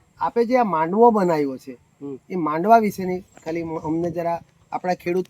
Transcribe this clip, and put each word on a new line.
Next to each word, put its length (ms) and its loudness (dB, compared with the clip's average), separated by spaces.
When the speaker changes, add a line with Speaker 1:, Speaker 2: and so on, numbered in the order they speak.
Speaker 1:
આપે 260 0
જે 120 2
આ 60 4
માંડવો 480 4
બનાવ્યો 460 0
છે, 200 -18
Speaker 2:
હમ. 180 -12
Speaker 1:
એ 60 -8
માંડવા 420 4
વિશેની 420 -2
ખાલી 440 -10
મ-, 160 -8
અમને 320 -2
જરા 300 -4
આપણા 220 -4
ખેડૂત 360 -4